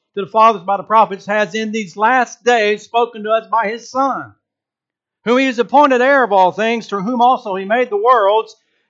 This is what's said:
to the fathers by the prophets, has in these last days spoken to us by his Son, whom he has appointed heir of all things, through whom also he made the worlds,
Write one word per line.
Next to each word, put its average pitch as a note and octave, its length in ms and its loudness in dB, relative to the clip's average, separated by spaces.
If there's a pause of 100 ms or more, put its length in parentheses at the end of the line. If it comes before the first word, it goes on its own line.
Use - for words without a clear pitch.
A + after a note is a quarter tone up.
(140)
to G3 120 -8
the - 40 -20
fathers A3 320 2
by G3 140 -4
the F#3 60 -10
prophets, G3 420 0
has G3+ 300 -4
in A3 180 -6
these G#3 240 -8
last A#3 480 0
days G#3+ 380 0
spoken A#3 420 -4
to G#3+ 60 -6
us A3 180 0
by A3+ 180 -2
his A3+ 240 -10
Son, A3+ 440 -4 (920)
whom A#3+ 140 2
he C4+ 80 2
has B3 120 -4
appointed B3+ 440 2
heir C4+ 200 2
of G#3 80 -2
all F#3 220 2
things, A3+ 340 -4
through G3+ 160 -6
whom A#3 200 -2
also A#3+ 320 0
he F#3+ 100 -8
made A#3+ 240 -2
the G#3 80 -4
worlds, A3 580 2 (360)